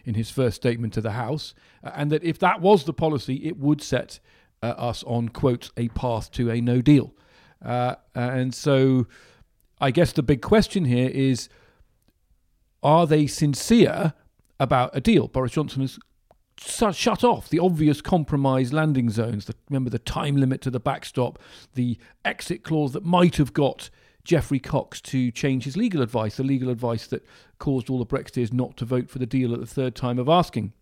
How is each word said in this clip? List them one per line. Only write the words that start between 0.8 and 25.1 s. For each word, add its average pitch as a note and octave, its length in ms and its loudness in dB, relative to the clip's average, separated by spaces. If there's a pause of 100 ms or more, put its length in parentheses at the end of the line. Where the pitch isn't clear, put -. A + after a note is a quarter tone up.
to A2+ 80 -4
the G#2+ 100 -4
House, B2 420 -8 (300)
uh, - 100 -14
and D3 160 -4
that D#3 140 0
if E3 160 -4
that G#3+ 220 2
was F#3 240 6
the D3+ 80 -4
policy, D3 500 -2
it D#3 140 -6
would C#3+ 240 0
set, - 400 -6 (420)
uh, A2+ 40 -2
us A#2+ 360 -6
on, A#2 240 -2
quote, B2 480 -2
"a A#2+ 140 -4
path A#2 420 -6
to A#2+ 180 -2
a A#2 120 -2
no A#2+ 200 2
deal." C#3+ 320 6 (500)
Uh, B2 320 -4 (200)
and B2+ 400 -4
so C3+ 500 4 (760)
I C#3 120 0
guess D3 220 4
the D3+ 100 0
big C3 180 2
question G3+ 440 2
here B2 240 2
is, C3+ 400 0 (1300)
are D#3+ 240 4
they D3+ 220 4
sincere D#3 840 2 (460)
about B2+ 340 2
a C#3+ 80 -2
deal? D#3+ 260 4
Boris B2+ 240 -2
Johnson C#3 300 -4
has C3 180 -6 (600)
su-, - 340 -2
shut - 300 0
off - 260 0
the D#3 100 0
obvious D#3 420 2
compromise C#3 720 0
landing D3 380 2
zones. A2 340 -4
The, - 100 -10 (140)
remember C3 220 -2
the A#2+ 80 -4
time C#3+ 380 -2
limit C3 240 0
to C3 100 -4
the B2 80 -4
backstop, - 600 -4 (340)
the B2 240 -2 (280)
exit - 380 -6
clause D3+ 300 -2
that - 100 -8
might F3 340 4
have C#3 160 2
got - 360 -2 (340)
Geoffrey C#3 360 0
Cox - 420 -6
to B2+ 300 -2